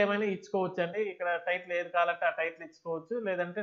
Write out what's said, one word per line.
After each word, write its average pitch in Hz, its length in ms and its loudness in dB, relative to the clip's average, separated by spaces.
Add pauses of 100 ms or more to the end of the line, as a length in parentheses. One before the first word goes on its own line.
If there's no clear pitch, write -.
ఏమైనా 202 320 2
ఇచ్చుకోవచ్చండి. 185 680 0 (120)
ఇక్కడ 175 160 -4 (180)
title 180 320 -2
ఏది 175 160 -4
కావాలంటే 170 340 4
ఆ 160 120 2
title 165 260 -4
ఇచ్చుకోవచ్చు, 160 480 -6 (140)
లేదంటే 175 340 -2